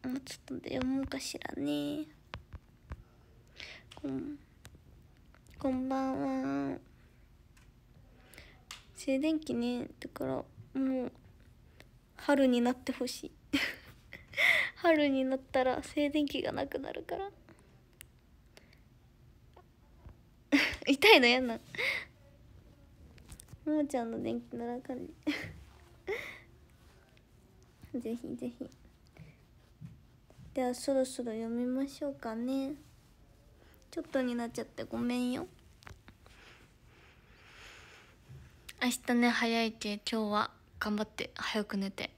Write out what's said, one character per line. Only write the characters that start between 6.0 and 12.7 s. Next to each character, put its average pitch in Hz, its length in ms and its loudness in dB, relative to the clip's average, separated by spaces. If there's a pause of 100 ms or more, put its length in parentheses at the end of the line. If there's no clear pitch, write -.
ん 269 720 -2
は。 - 60 -6 (2250)
静 269 240 2
電 311 180 4
気 254 160 -4
ね。 240 340 0 (120)
だ - 80 -12
か - 160 -6
ら、 262 100 0
も 262 680 -2
う、 - 80 -6 (1040)
春 277 300 6
に 247 140 6
な 240 100 6